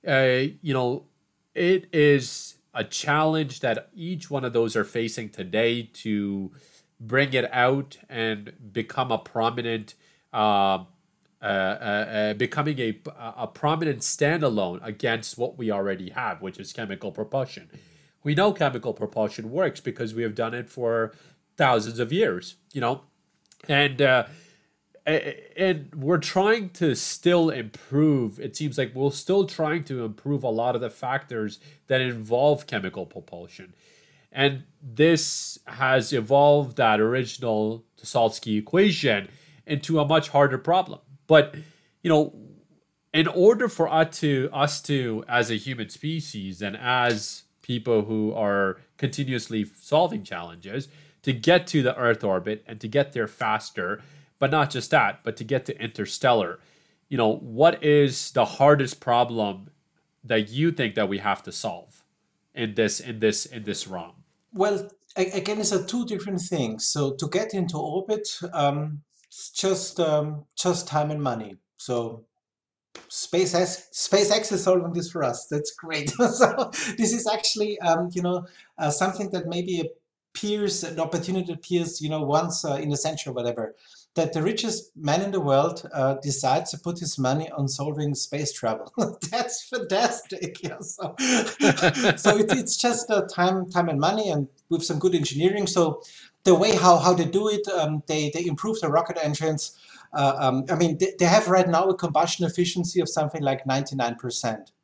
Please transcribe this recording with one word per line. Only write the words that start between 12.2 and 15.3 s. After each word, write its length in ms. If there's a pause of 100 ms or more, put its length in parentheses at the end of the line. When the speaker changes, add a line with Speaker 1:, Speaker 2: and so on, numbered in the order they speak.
Speaker 1:
becoming 440
a, 200 (180)
a 300
prominent 540
standalone 840
against 540